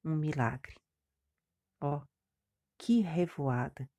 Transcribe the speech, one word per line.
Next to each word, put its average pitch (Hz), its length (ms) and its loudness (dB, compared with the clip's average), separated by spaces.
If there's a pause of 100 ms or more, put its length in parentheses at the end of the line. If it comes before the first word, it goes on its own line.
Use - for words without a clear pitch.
um 160 100 0
milagre. 147 600 -2 (1040)
Oh, 147 220 -2 (760)
que 233 220 4
revoada! 147 880 0 (100)